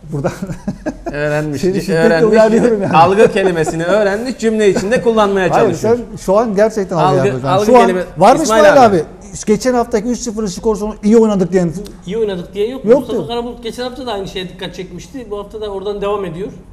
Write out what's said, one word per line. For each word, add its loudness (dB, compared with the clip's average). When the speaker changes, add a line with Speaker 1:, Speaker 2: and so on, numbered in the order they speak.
Speaker 1:
Buradan -4
<laughs> -10
Speaker 2:
Öğrenmiş, -4
Speaker 1:
seni -2
şiddetle -2
Speaker 2:
öğrenmiş. 4
Speaker 1:
uyarıyorum 4
yani. 0
Speaker 2:
Algı 4
kelimesini 0
öğrenmiş, -2
cümle 2
içinde 0
kullanmaya 2
Speaker 1:
Hayır, 2
Speaker 2:
çalışıyor. 0
Speaker 1:
sen -14
şu 0
an 0
gerçekten 0
algı 2
Speaker 2:
Algı, 2
Speaker 1:
yapıyorsun. -2
Speaker 2:
algı 2
Speaker 1:
Şu 6
an 6
Speaker 2:
kelime-, 0
Speaker 1:
var 6
mı 0
Speaker 2:
İsmail 2
Speaker 1:
İsmail 8
Speaker 2:
abi? 4
Speaker 1:
abi? 0
Geçen 2
haftaki -2
üç -4
sıfırın -6
skor -2
sonu -6
iyi 6
oynadık 2
diyen 2
Speaker 3:
İyi -6
oynadık -4
diye -2
yok. -10
Speaker 1:
Yoktu. 4
Speaker 3:
Mustafa -4
Karabulut -8
geçen -8
hafta -10
da -6
aynı -6
şeye -8
dikkat -12
çekmişti. -14
Bu -8
hafta -14
da -8
oradan -8
devam -4
ediyor. -8